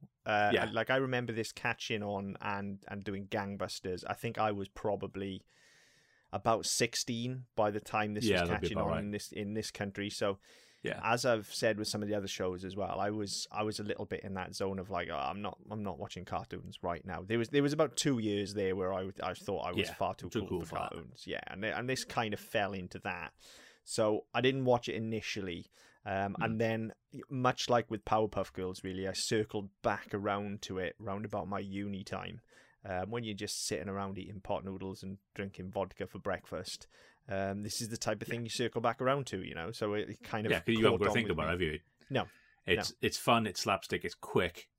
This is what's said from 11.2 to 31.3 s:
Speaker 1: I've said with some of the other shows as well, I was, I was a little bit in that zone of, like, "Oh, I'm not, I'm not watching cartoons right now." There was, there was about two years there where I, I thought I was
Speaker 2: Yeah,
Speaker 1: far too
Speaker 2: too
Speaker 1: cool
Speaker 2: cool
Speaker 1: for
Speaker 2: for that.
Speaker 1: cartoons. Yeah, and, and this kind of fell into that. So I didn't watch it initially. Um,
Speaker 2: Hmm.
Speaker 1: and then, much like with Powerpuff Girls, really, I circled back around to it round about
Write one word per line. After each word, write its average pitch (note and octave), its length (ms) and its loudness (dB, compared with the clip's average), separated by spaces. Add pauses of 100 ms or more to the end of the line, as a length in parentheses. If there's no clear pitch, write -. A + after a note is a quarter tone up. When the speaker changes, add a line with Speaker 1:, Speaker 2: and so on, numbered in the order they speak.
Speaker 1:
I've A2+ 280 2
said A2 260 2
with G#2+ 100 -2
some G#2+ 140 -2
of G#2 60 -2
the G#2 60 2
other G2 140 0
shows F#2 360 -2
as F#2 100 -6
well, F#2+ 240 -2
I G2+ 120 2
was, G#2 420 -2
I G#2+ 100 -2
was G#2+ 160 0
a G#2+ 60 -4
little G#2 220 -2
bit - 180 -4
in G2 100 -4
that F2+ 200 -4
zone G2 260 0
of, F2+ 100 -8
like, F2 200 0
"Oh, D#2+ 60 0
I'm C#2+ 260 -2
not, G2+ 160 -4 (120)
I'm G#2+ 140 -4
not F2 140 -4
watching F2+ 260 -8
cartoons F2+ 580 -6
right F2 220 -2
now." F2 180 -6
There A2 160 0
was, A#2 120 0
there C#3+ 120 6
was C#3+ 100 4
about D3+ 240 2
two C#3 220 2
years G2+ 360 0
there F#2+ 200 2
where F#2+ 180 0
I, F#2+ 180 -2 (120)
I F2 120 -2
thought D#2+ 320 -2
I F2 60 -2
was F2+ 160 2
Speaker 2:
Yeah, - 60 -8
Speaker 1:
far F#2+ 220 0
too F#2 120 -10
Speaker 2:
too A2 120 -2
Speaker 1:
cool F#2+ 80 -4
Speaker 2:
cool F2+ 120 0
Speaker 1:
for D#2+ 60 -6
Speaker 2:
for E2 100 -10
that. - 140 -2
Speaker 1:
cartoons. - 340 -12
Yeah, - 220 -4
and, F#2+ 180 -8
and A2 240 -2
this B2+ 160 -2
kind A2 300 -2
of - 60 -8
fell G2+ 320 0
into F#2+ 280 -6
that. F2 320 -6 (520)
So G#2+ 480 2
I A#2 80 2
didn't C3 240 4
watch A#2+ 240 4
it - 60 -2
initially. G#2 760 -4 (340)
Um, G2 300 0
Speaker 2:
Hmm. - 80 -2
Speaker 1:
and A2+ 180 2
then, A2+ 320 2 (380)
much B2+ 400 2
like A#2+ 180 6
with A2 160 -4
Powerpuff A2 480 2
Girls, F#2 300 -4
really, F#2+ 240 -4
I F#2+ 60 -2
circled G#2+ 580 0 (120)
back G#2 300 0
around G2+ 500 -2
to F#2 160 -4
it F2+ 200 -2
round G#2 260 -4
about G2+ 220 -4